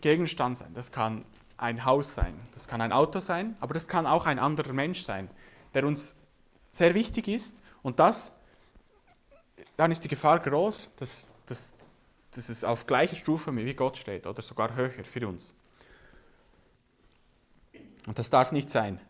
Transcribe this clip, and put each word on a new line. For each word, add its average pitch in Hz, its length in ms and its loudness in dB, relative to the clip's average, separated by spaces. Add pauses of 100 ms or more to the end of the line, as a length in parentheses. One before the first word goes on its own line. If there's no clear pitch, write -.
Gegenstand 151 560 2
sein, - 160 -14
das 123 180 -10
kann 110 320 -2 (320)
ein 120 300 -4
Haus 139 280 4
sein, 92 240 -2 (160)
das - 140 -14
kann 113 140 -4
ein 113 100 0
Auto 160 300 4
sein, 190 400 -4
aber 135 120 -6
das 160 140 -4
kann 165 180 2
auch 156 200 4
ein 147 120 2
anderer 139 360 0
Mensch 147 300 -2
sein, 98 260 -6 (440)
der 135 120 2
uns 147 320 -2 (560)
sehr 175 200 6
wichtig 220 360 0
ist. - 280 -4 (240)
Und 127 200 2
das, 202 320 4 (1400)
dann 165 140 4
ist 165 120 -4
die 147 60 -8
Gefahr 156 320 4
groß, 170 560 0
dass, - 360 -10 (120)
dass, - 280 -8 (580)
dass - 180 -10
es 113 160 -4
auf 117 200 0
gleicher 147 300 4
Stufe 156 400 -2
wie 120 180 -2
Gott 131 240 -2
steht 95 300 -8
oder 98 140 -8
sogar 113 340 -4
höher 127 140 0
für 120 360 -8
uns. 90 320 -8 (2500)
Und 110 120 -8
das 120 100 0
darf 127 220 6
nicht 143 180 -2
sein. 104 300 0 (100)